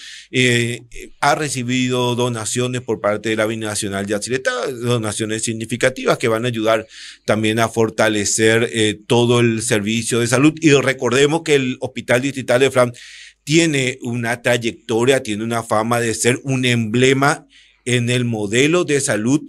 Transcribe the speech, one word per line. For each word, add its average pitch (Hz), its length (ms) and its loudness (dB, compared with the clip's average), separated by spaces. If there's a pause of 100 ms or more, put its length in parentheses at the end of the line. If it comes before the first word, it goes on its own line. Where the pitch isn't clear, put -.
(300)
eh, 120 600 0
eh, 117 200 -18 (100)
ha 143 140 2
recibido 127 800 -2
donaciones 123 680 -4
por 107 180 -4
parte 104 300 -2
de 110 60 0
la 107 100 0
Binacional 104 600 -6
Yacyretá, 131 640 -4
donaciones 113 720 -4
significativas 127 760 -2
que 123 100 -2
van 110 160 0
a 127 40 0
ayudar 113 380 0 (380)
también 110 340 0
a 113 100 2
fortalecer, 110 1040 2
eh, 107 340 0
todo 120 340 4
el 113 220 2
servicio 113 580 -2
de 120 80 -2
salud. 135 320 4
Y 160 140 4
recordemos 135 680 2
que 160 140 2
el 127 240 0
Hospital 123 420 -2
Distrital 131 380 0
de 135 100 4
Fran 123 220 2 (500)
tiene 147 600 0
una 120 400 -4
trayectoria, 123 840 0
tiene 107 180 -4
una 113 220 -4
fama 117 340 0
de 117 160 -2
ser 120 300 0
un 131 200 -2
emblema 127 840 2 (380)
en 120 220 0
el 123 160 0
modelo 120 640 2
de 143 120 0
salud, 123 500 0